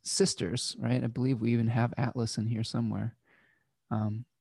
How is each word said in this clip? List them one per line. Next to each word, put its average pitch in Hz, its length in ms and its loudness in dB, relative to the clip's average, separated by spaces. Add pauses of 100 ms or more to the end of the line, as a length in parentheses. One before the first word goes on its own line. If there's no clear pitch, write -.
sisters, - 760 0
right? 123 240 0
I 120 60 0
believe 123 320 0
we 117 120 2
even 117 160 4
have 117 280 2
Atlas 117 420 -2
in 110 80 0
here 117 180 0
somewhere. 113 520 -2 (760)
Um, 110 340 -2 (160)